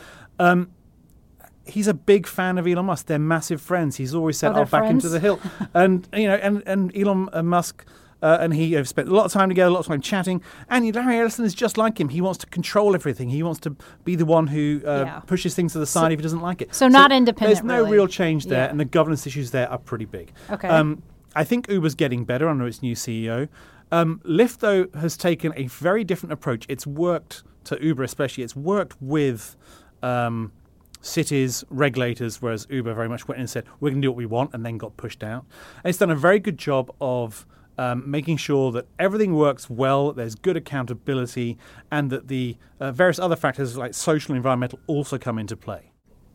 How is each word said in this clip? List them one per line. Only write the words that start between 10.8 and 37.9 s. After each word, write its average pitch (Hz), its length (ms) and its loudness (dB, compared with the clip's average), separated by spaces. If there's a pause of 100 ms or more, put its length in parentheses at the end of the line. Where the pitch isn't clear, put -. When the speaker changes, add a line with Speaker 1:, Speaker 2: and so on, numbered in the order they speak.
Speaker 1:
Larry 240 240 0
Ellison 233 260 0
is 190 120 0
just 220 200 -2
like 220 240 0
him. 147 100 0
He 160 120 -2
wants 185 160 -2
to - 80 -14
control 202 480 2
everything. 131 360 -2
He 143 120 -2
wants 165 200 -4
to 147 140 -6 (280)
be 180 120 0
the 165 100 2
one 160 200 6
who, 147 400 0
uh, 143 220 0
Speaker 2:
Yeah. 151 140 -12
Speaker 1:
pushes 180 340 -2
things 175 180 0
to 160 60 -4
the 151 80 -2
side 165 220 2
Speaker 2:
So, 165 40 2
Speaker 1:
if 151 60 -2
he 151 40 -6
doesn't 165 180 -4
like 175 200 -6
it. - 140 -10
Speaker 2:
so 262 120 6
not 277 220 10
Speaker 1:
So 269 80 4
Speaker 2:
independent, 220 380 4
Speaker 1:
there's 214 100 -4
no 247 120 0
Speaker 2:
really. 214 160 4
Speaker 1:
real 196 140 6
change 160 380 0
there, 127 200 2
Speaker 2:
Yeah. 135 40 -4
Speaker 1:
and 147 100 -4
the 151 60 0
governance 156 400 2
issues 135 240 -6
there 123 220 0
are 127 80 -8
pretty 110 260 -8
big. 90 280 -16 (180)
Speaker 2:
Okay. 196 160 -6
Speaker 1:
Um, 156 340 4 (340)
I 156 80 2
think 240 240 -2
Uber's 165 280 0
getting 123 300 -2
better 127 220 -2
under 131 200 0
its 113 160 -8
new 120 100 -2
C 113 320 -6
E 113 60 -4
O. 131 160 -4 (440)
Um, 165 320 0
Lyft, 185 360 2
though, 196 260 2 (140)
has 160 180 -4
taken 165 380 -2
a 135 100 -6
very 180 380 -2
different 175 280 -4
approach. 135 380 -6
It's 135 160 -8
worked, 156 580 -4 (200)
to - 200 -6
Uber 143 200 0
especially, 127 400 -6
it's 117 120 -12
worked 175 460 -2
with, 135 560 -2 (460)
um, 117 480 -2 (500)
cities, 135 680 -2
regulators, 123 720 -2
whereas 113 260 -6
Uber 123 280 -6
very 117 120 -4
much 117 200 -10
went - 100 -8
in 131 40 -8
and 117 80 -8
said, 113 140 -8 (160)
"We're 143 120 -2
gonna 139 100 -2
do 135 80 2
what 120 80 -4
we 120 80 -8
want," 120 300 -4
and 117 100 -8
then 117 140 -8
got 107 180 -14
pushed - 260 -12
out. 117 220 -10 (380)
And 180 60 0
it's 175 100 -2
done 185 100 4
a 160 60 2
very 175 240 4
good 185 180 -4
job 135 320 -2 (100)
of, 123 460 -4 (320)
um, 127 320 -4